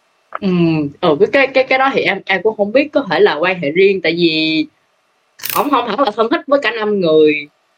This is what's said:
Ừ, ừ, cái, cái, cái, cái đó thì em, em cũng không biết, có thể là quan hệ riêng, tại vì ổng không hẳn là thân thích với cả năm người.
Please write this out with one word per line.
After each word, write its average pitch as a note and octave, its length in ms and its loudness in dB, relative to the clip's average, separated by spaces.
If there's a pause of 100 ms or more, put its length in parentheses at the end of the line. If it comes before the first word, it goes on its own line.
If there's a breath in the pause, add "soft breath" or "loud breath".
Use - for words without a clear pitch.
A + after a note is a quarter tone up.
(400)
Ừ, G3+ 80 -4 (520)
ừ, D#3+ 200 2
cái, G#3 120 4
cái, C#4 140 2
cái, C4 180 0
cái C4 140 0
đó C4+ 160 2
thì F#3 80 0
em, F#3+ 240 -2
em F#3+ 160 -2
cũng G#3+ 140 -2
không G#3 160 -4
biết, D4 200 2
có C#4+ 180 -2
thể D#3 100 0
là F#3+ 140 4
quan F3+ 260 -2
hệ C#3+ 100 -4
riêng, F#3+ 320 2
tại E3 160 -2
vì D#3+ 480 0 (880)
ổng G#3+ 140 -2
không A#3+ 180 -2
hẳn A3 120 -4
là C4+ 160 0
thân A3+ 140 0
thích D#4 160 -2
với C#4 160 2
cả G#3+ 80 0
năm G#3+ 300 -2
người. D3+ 480 2 (300)